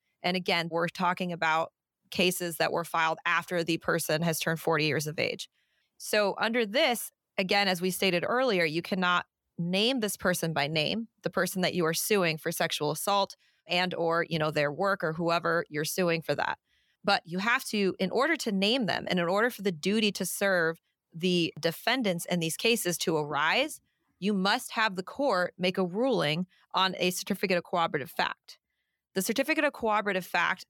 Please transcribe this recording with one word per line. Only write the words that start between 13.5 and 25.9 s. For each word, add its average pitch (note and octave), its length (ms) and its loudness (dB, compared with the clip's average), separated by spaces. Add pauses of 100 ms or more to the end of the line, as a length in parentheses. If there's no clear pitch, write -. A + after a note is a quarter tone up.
and F3+ 300 0
or, E3 340 0
you E3+ 80 -2
know, D#3 140 2
their D3 200 0
work G3 320 -2
or D#3+ 100 -2
whoever E3+ 560 0
you're D#3 160 -2
suing E3+ 360 0
for D3 140 -2
that. - 240 -2 (440)
But G3+ 220 2
you F3 140 -6
have A#3 260 2
to, G3+ 320 0
in F#3 140 0
order D#4 240 2
to A#3 160 -4
name G#3 340 2
them C3 220 -2
and F3+ 100 0
in E3+ 100 2
order G#3 220 2
for G#3+ 140 -10
the G3 80 2
duty G3+ 400 2
to F#3+ 140 -4
serve F3 540 0 (320)
the F3 480 2
defendants F#3 640 0
in F3+ 140 0
these D#3+ 180 -2
cases A3+ 420 0
to D#3+ 180 0
arise, D#3 640 0 (400)
you G3+ 140 0
must G3+ 400 0
have A3 220 0
the F#3 80 -6
court F#3+ 540 0
make F3+ 220 0
a F#3+ 60 2
ruling F3+ 600 0 (300)